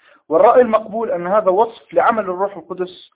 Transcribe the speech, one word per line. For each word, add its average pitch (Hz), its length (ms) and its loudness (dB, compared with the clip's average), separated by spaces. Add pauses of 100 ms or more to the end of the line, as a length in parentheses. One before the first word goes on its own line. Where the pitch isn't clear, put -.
(300)
والرأي 208 320 4
المقبول 220 500 -2
أن 175 160 -6
هذا 196 220 0
وصف 220 440 -2
لعمل 208 300 0
الروح 190 340 -6
القدس 180 580 -12